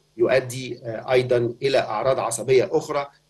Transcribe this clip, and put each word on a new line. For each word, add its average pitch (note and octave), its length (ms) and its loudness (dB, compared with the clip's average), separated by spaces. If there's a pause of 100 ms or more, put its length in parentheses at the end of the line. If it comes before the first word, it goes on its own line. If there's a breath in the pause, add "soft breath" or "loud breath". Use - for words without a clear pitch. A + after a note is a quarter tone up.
(180)
يؤدي، B2 640 0
آه، A#2 280 -8
أيضًا B2 500 2
إلى C3+ 180 2
أعراض A#2 400 0
عصبية A#2 520 2
أخرى، D3 360 -2 (220 soft breath)